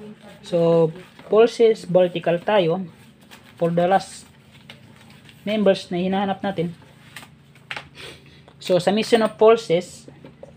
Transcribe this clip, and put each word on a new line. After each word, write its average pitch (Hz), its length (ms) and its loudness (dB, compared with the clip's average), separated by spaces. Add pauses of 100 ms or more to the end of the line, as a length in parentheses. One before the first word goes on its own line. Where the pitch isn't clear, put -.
(460)
So, 165 420 2 (400)
forces 220 580 2
vertical 175 560 0
tayo 190 400 0 (720)
for 170 160 -2
the 170 160 0
last - 380 -2 (1200)
members 202 480 0
na 175 80 -4
hinahanap 190 400 -4
natin. 175 320 -6 (1800)
So, 180 240 0
summation 208 400 0
of 214 160 -2
forces - 720 2 (480)